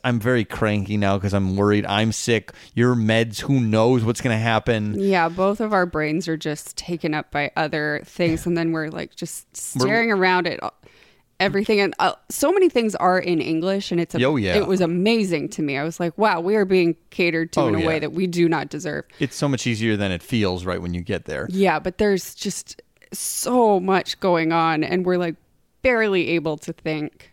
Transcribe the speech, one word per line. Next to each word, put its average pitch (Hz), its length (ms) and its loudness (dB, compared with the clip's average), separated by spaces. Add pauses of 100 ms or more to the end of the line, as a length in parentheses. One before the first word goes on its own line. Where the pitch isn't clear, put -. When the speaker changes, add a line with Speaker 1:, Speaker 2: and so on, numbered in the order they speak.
Speaker 1:
I'm 120 160 0
very 120 240 2
cranky 104 540 -2
now 98 220 2
'cause 98 140 -2
I'm 98 220 2
worried. 104 300 4
I'm 107 260 0
sick. 110 400 -2 (240)
Your 123 200 4
meds, 113 440 0
who 139 220 2
knows 113 420 4
what's 117 160 0
gonna 117 180 0
happen? 110 640 0
Speaker 2:
Yeah, 190 300 2
both 190 320 0
of 214 100 -2
our 185 140 2
brains 156 420 -2
are 160 80 -2
just 156 400 -8
taken 170 380 -6
up 151 180 -6
by 147 240 -4
other 151 480 -2
things, - 420 -2
and 175 120 -2
then 165 160 -2
we're, 156 160 -4
like, 160 260 -12
just - 300 -12 (340)
Speaker 1:
We're 127 80 2
Speaker 2:
staring 226 240 2
around 185 360 2
at - 120 -6 (800)
everything. 196 400 0
And, 196 180 0
uh, 185 140 2 (180)
so 285 220 0
many 381 160 4
things 226 280 0
are 185 220 2
in 175 220 0
English, 175 500 -2
and 170 120 0
it's - 140 -4
a, 131 100 2
Speaker 1:
Oh, 147 100 2
yeah. 101 220 2
Speaker 2:
it 202 100 0
was 185 140 2
amazing 180 680 0
to - 120 -6
me. 139 160 -2
I 143 80 -2
was 170 160 -6
like, 170 160 -2
"Wow, 196 240 2
we 190 160 0
are 202 80 2
being 180 320 2 (120)
catered 165 440 0
to 156 80 2
Speaker 1:
Oh, 135 80 2
Speaker 2:
in 104 60 0
a - 40 0
Speaker 1:
yeah. - 80 0
Speaker 2:
way 160 120 0
that 151 120 -4
we 185 160 -2
do 170 220 2
not 160 200 -2
deserve." 147 360 -8 (140)
Speaker 1:
It's 135 180 -4
so 147 100 0
much 131 180 -2
easier 110 300 0
than 98 160 0
it 85 100 -4
feels 92 440 -2
right 90 160 -4
when 87 120 -6
you 87 80 -4
get 104 220 -6
there. 73 260 -6
Speaker 2:
Yeah, 180 300 2
but - 200 -6
there's 202 360 0
just - 460 -10 (320)
so 226 640 2
much 190 400 0
going 165 320 2
on, 165 320 2
and 180 220 -2
we're, 180 120 2
like, 170 180 -2 (460)
barely 214 480 2
able 156 280 -2
to - 160 -12
think. - 600 -8